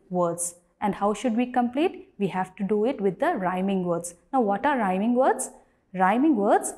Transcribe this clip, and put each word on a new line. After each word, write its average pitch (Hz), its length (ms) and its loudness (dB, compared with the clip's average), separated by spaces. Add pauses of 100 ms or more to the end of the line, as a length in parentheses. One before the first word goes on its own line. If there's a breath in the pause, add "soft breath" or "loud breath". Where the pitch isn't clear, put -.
words. 175 460 -2 (260)
And 196 140 -2
how 202 180 -2
should 220 240 -2
we 247 80 0
complete? 247 720 -2
We 196 120 -2
have 185 260 -6
to 208 80 -6
do 208 220 0
it 269 140 -2
with 196 200 -2
the 359 160 0
rhyming 185 500 -2
words. 170 300 -4 (180)
Now, 269 80 2
what 202 240 0
are 285 120 2
rhyming 202 360 0
words? 269 380 2 (420 soft breath)
Rhyming 220 420 4
words 226 420 2